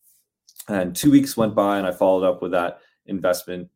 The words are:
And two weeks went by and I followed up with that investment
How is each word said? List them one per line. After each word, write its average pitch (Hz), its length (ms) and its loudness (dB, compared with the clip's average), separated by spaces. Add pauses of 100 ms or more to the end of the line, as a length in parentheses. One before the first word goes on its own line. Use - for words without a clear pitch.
(680)
And 90 280 -4
two 147 140 2
weeks 139 260 4
went 107 180 0
by 101 240 2
and 95 80 -2
I 90 60 -2
followed 95 340 2
up 90 160 0
with 87 100 -4
that 87 280 -2 (240)
investment 90 720 -6